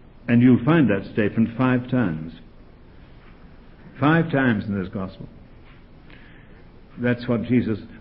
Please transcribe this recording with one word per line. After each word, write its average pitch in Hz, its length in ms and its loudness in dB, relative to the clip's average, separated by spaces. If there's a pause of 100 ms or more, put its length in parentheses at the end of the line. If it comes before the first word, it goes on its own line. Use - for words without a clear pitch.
(280)
And 120 140 4
you'll 123 220 6
find 151 260 4
that 98 160 -2
statement 107 500 -2
five 127 340 0
times. 82 440 -2 (1600)
Five 156 320 2
times 120 360 0
in 101 120 -4
this 92 100 -4
gospel. - 400 -10 (1700)
That's 120 280 -2
what 117 160 -2
Jesus, 110 380 0 (200)